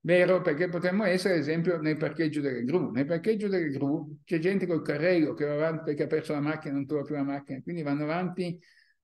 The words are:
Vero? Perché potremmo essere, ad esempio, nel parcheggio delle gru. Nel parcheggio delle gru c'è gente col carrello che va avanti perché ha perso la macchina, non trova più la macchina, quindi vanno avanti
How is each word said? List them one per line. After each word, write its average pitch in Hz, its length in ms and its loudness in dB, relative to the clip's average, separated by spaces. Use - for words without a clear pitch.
Vero? 180 400 4
Perché 170 280 0
potremmo 180 360 0
essere, 185 300 2
ad 165 60 2
esempio, 165 400 0
nel 156 160 0
parcheggio 151 440 -2
delle 127 240 -2
gru. 139 260 0
Nel 123 140 0
parcheggio 196 440 0
delle 180 220 0
gru 143 540 -2
c'è 170 140 -2
gente 180 280 2
col 160 160 0
carrello 151 520 2
che 151 100 -2
va 147 100 0
avanti 156 300 0
perché 151 200 0
ha - 20 -4
perso 151 260 -2
la 147 80 -2
macchina, 151 340 -4
non 139 120 -2
trova 143 160 -2
più 143 120 -6
la 139 100 -2
macchina, 139 380 -6
quindi 170 200 -6
vanno 143 220 0
avanti 175 540 -4